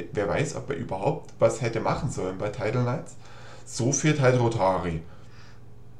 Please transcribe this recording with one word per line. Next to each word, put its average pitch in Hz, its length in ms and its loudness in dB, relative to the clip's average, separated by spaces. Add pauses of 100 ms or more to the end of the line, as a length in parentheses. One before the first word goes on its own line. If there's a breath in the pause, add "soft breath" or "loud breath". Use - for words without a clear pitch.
(120)
wer 101 160 0
weiß, - 280 0
ob - 160 -6
er - 40 -2
überhaupt 95 640 -2
was 113 240 4
hätte 123 200 0
machen 160 280 0
sollen 95 300 -4
bei 104 100 -2
Title 113 320 0
Nights. 123 340 -2 (480 soft breath)
So - 280 0
fehlt 143 280 4
halt 123 200 8
Rotari. 92 640 2 (960 soft breath)